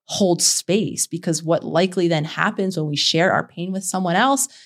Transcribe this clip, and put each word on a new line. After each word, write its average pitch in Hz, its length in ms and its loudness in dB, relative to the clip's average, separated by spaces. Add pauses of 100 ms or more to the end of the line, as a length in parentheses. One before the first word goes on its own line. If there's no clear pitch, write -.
hold 175 380 2
space? - 640 0
Because 165 360 -4
what 165 220 0
likely 180 420 2
then 160 180 2
happens 190 520 -2
when 156 100 -2
we 147 100 -4
share 165 360 2
our - 160 0
pain 180 240 -8
with 196 100 -6
someone 185 320 -2
else, 269 320 2 (200)